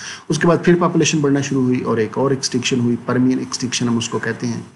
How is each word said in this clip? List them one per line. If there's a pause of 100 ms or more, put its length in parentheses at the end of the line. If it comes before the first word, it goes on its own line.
(300)
उसके
बाद
फिर
population
बढ़ना
शुरू
हुई
और
एक
और
extinction
हुई,
permian
extinction
हम
उसको
कहते
हैं।